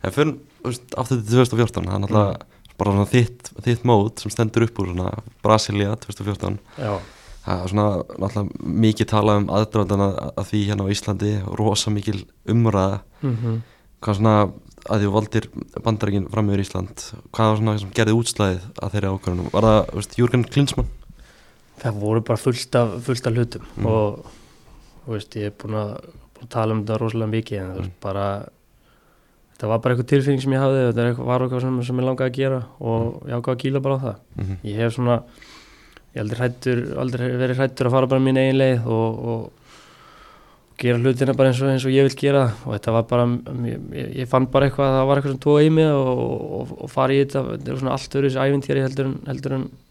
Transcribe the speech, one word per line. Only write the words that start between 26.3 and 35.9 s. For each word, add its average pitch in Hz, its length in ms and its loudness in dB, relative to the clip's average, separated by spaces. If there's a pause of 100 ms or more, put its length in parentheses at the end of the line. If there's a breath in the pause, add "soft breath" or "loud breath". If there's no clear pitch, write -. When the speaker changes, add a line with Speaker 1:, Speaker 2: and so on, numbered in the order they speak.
Speaker 2:
búin - 100 -20
að 113 60 -20
tala 110 220 0
um 110 120 0
þetta 110 160 -2
rosalega 113 320 -2
mikið, 110 280 -4
en 92 120 -8
þú 92 80 -10
veist, 92 100 -6
Speaker 1:
Mm. - 100 -20
Speaker 2:
bara, 101 480 -4 (1120 soft breath)
þetta 110 100 -4
var 110 100 2
bara 123 180 2
eitthvað 123 100 -2
tilfinning 139 360 2
sem 135 100 0
ég 131 80 2
hafði, 135 320 2
þetta 113 60 0
er 120 160 2
eitthvað, 123 120 -6
var 123 140 0
eitthvað 127 200 -2
sem, 127 220 -2
sem 127 140 -4
ég 127 80 0
langaði 131 260 0
að - 20 -10
gera 131 320 -2 (160)
og 117 440 -2
Speaker 1:
Mm. - 60 -12
Speaker 2:
ég 123 120 -6
ákvað 127 140 -2
að 120 80 -12
kýla 135 180 0
bara 135 140 0
á 131 80 -4
það. 107 120 -6 (220)
Speaker 1:
Mhm. 95 260 -4
Speaker 2:
Ég 104 120 -6
hef 113 180 0
svona, 120 280 2 (920 loud breath)